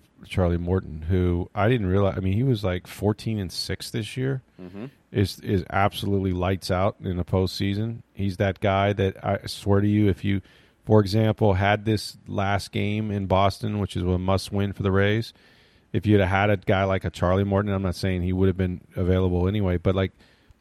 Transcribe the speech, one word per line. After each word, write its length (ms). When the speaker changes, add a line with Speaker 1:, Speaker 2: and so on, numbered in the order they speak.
Speaker 1:
Charlie 320
Morton, 520
who 440
I 160
didn't 200
realize, 280
I 40
mean, 140
he 100
was, 180
like, 240
fourteen 540
and 100
six 400
this 260
year, 260
Speaker 2:
Mm-hmm. 240
Speaker 1:
is, 300
is 300
absolutely 640
lights 380
out 320
in 140
the 80
postseason. 760
He's 220
that 240
guy 320
that 320
I 220
swear 340
to 80
you, 200
if 160
you, 180
for 140
example, 540
had 320
this 320
last 420
game 400
in 160
Boston, 540
which 160
is 80
a 140
must 340
win 200
for 120
the 80
Rays, 400
if 140
you'd 140
have 80
had 220
a 60
guy 280
like 200
a 60
Charlie 320
Morton, 300
I'm 100
not 140
saying 260
he 100
would 140
have 100
been 240
available 540
anyway, 280
but, 200
like, 160